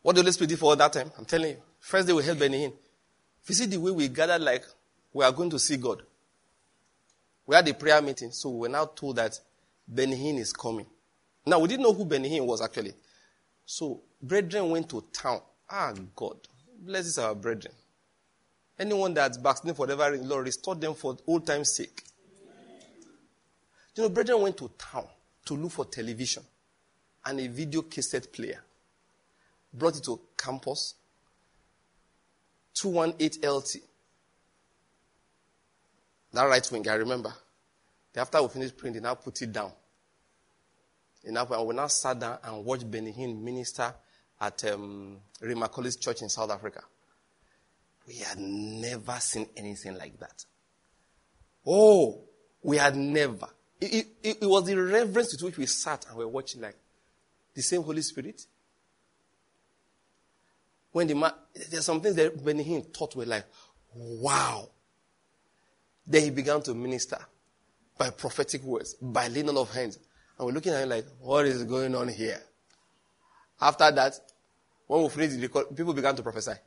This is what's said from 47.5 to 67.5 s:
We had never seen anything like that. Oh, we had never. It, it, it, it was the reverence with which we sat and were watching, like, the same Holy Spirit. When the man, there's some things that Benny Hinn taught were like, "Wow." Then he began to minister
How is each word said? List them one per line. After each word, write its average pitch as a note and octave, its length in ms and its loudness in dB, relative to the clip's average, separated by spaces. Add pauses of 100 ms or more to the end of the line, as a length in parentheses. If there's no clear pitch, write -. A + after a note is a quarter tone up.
We E2+ 100 -18
had G2 220 -10
never G#2+ 840 -8
seen A2 360 -4
anything G2+ 400 -12
like E2 240 -16
that. - 240 -18 (1200)
Oh, F#3 540 8 (420)
we D3 140 2
had C#3+ 180 6
never. C#3 540 0 (320)
It, G#3 140 -2
it, A3 120 2 (160)
it, G#3+ 200 -2
it G3+ 40 2
was F#3+ 200 6
the G3 80 0
reverence G#3 580 2
with C#3 100 -8
which F3 140 -6
we C3+ 100 -4
sat - 420 -4
and A#2 80 -14
were A#2 120 -4
watching, C3 320 -8
like, G#2 160 -12 (800)
the C3 80 -6
same F3 200 0
Holy D#3 200 -4
Spirit. D3 420 -10 (2500)
When E3+ 140 2
the D3+ 80 2
man, D#3 180 2 (380)
there's D#3+ 160 -4
some D#3+ 160 0
things G3 140 2
that D#3 280 2
Benny D3+ 200 0
Hinn D#3 280 -4
taught - 240 -8
were B2 100 -6
like, A2 200 -2 (480)
"Wow." A#2+ 760 -2 (1400)
Then D3+ 120 8
he D3+ 80 2
began C#3+ 320 0
to C#3 120 -6
minister B2 440 -6 (800)